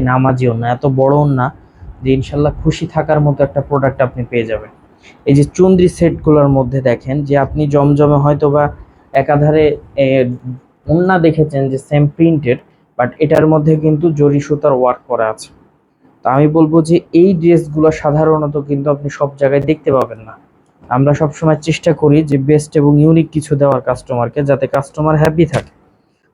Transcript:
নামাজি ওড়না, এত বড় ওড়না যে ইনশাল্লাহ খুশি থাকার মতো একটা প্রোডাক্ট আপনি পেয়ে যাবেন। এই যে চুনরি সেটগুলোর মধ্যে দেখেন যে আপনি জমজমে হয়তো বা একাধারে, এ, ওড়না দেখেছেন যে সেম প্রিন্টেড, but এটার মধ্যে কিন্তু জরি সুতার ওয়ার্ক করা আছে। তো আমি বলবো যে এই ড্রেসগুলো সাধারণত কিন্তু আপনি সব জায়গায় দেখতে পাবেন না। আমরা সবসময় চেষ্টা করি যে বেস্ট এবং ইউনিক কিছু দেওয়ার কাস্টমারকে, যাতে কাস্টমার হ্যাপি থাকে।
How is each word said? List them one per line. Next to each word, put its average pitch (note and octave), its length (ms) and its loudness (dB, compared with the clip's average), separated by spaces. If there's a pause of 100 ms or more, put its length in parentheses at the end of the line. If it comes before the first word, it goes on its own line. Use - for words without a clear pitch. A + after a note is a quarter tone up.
নামাজি C3 400 0
ওড়না, A#2 260 -2
এত B2+ 100 -10 (160)
বড় C3+ 160 2
ওড়না C#3 300 0 (560)
যে C3 100 0
ইনশাল্লাহ C#3+ 400 -2 (100)
খুশি D#3+ 240 -2
থাকার D#3 340 -2
মতো D3 240 0
একটা C#3 240 -4
প্রোডাক্ট C3+ 340 -2
আপনি B2 280 -6
পেয়ে A#2 200 -2
যাবেন। G#2+ 200 -8 (540)
এই C#3 100 2
যে C#3+ 100 4
চুনরি F3+ 440 2
সেটগুলোর D#3 600 0
মধ্যে C3+ 320 -2
দেখেন C3 440 -2
যে C#3 140 -4
আপনি C#3 280 -2
জমজমে D3 580 2
হয়তো D3 260 0
বা D3 140 0 (480)
একাধারে, D3 520 2 (320)
এ, C#3 100 2 (840)
ওড়না F3+ 280 2
দেখেছেন D#3 520 0
যে C3 80 -4
সেম D3 300 0
প্রিন্টেড, D3 500 0 (400)
but B2 200 0
এটার D#3+ 280 2
মধ্যে D#3 300 2
কিন্তু D#3 340 0
জরি C#3+ 300 2
সুতার C#3+ 320 -2
ওয়ার্ক B2 360 0
করা A2+ 220 -2
আছে। - 180 -12 (720)
তো - 80 -4
আমি C#3 180 2
বলবো D#3 340 2
যে D#3+ 140 0 (160)
এই F3 220 4
ড্রেসগুলো D#3+ 560 2
সাধারণত D#3 680 -2
কিন্তু C#3+ 340 -4
আপনি C#3+ 200 -4
সব C#3+ 260 -4
জায়গায় C#3 340 0
দেখতে D3+ 220 -2
পাবেন A2+ 360 -2
না। - 60 -20 (480)
আমরা C3+ 320 0
সবসময় D#3 520 -2
চেষ্টা E3 260 -2
করি D3 300 2
যে D3 160 -2
বেস্ট D3 380 0
এবং D3 240 2
ইউনিক D#3+ 300 4
কিছু D3+ 260 -6
দেওয়ার C#3 260 0
কাস্টমারকে, B2 600 -4
যাতে C3+ 220 -2
কাস্টমার D3+ 500 -2
হ্যাপি D#3+ 300 2
থাকে। B2+ 260 -6 (600)